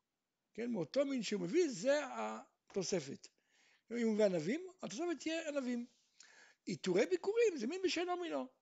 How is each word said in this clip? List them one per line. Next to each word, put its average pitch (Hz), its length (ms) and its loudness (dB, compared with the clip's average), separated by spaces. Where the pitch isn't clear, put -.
כן, 240 160 -6
מאותו 220 340 0
מין 269 180 0
שהוא 196 180 -2
מביא, 277 280 4
זה 262 320 0
התוספת. 214 1160 -6
אם 233 160 0
הוא 220 80 4
מביא 208 100 6
ענבים, 185 360 2
התוספת 302 380 -4
תהיה 320 280 -4
ענבים. 247 380 -2
איתורי 185 400 2
ביקורים 381 500 2
זה 226 100 -4
מין 359 180 -4
בשאינו 359 320 0
מינו, 311 300 -4